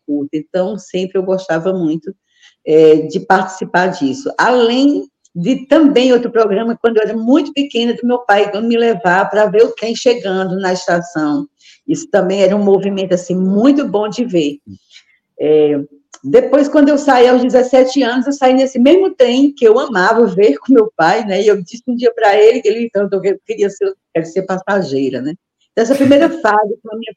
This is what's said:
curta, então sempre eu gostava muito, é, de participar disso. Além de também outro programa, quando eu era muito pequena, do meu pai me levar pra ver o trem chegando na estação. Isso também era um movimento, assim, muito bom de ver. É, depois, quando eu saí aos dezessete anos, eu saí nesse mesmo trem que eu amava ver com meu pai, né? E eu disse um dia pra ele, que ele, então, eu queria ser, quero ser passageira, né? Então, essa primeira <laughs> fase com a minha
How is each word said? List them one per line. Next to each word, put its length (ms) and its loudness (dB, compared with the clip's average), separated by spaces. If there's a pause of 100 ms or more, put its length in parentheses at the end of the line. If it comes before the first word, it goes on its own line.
curta, 300 -6
então 420 -6
sempre 400 -8
eu 40 -2
gostava 520 -4
muito, 400 -6 (500)
é, 380 6
de 180 -6
participar 680 -2
disso. 500 -6
Além 680 0 (280)
de 320 -4
também 460 4
outro 180 0
programa, 500 -2
quando 160 0
eu 60 2
era 140 -4
muito 360 0
pequena, 420 -4
do 120 -8
meu 140 -2
pai 300 2 (120)
me 140 0
levar 540 0
pra 160 2
ver 160 4
o 100 0
trem 220 -6
chegando 640 -2
na 140 -2
estação. 760 -4 (400)
Isso 240 -4
também 320 0
era 140 2
um 80 -2
movimento, 500 0
assim, 200 -4
muito 520 0
bom 220 -4
de 160 -6
ver. 340 -4 (800)
É, 420 2 (420)
depois, 460 2
quando 220 4
eu 80 2
saí 280 4
aos 140 4
dezessete 600 0
anos, 240 -2
eu 60 -2
saí 200 0
nesse 260 0
mesmo 360 4
trem 380 2
que 140 0
eu 120 6
amava 480 2
ver 320 2
com 140 -2
meu 220 2
pai, 300 0
né? 180 -2
E 40 0
eu 160 2
disse 260 -18
um 80 -4
dia 160 0
pra 260 2
ele, 220 4
que 80 -4
ele, 160 -2
então, 260 -4
eu 360 -2
queria 240 -4
ser, 240 -6 (180)
quero 140 -2
ser 160 -6
passageira, 800 -4
né? 100 -6 (400)
Então, 100 0
essa 120 0
primeira 340 4
<laughs> 120 -10
fase 420 0
com 120 -14
a 40 -10
minha 180 -14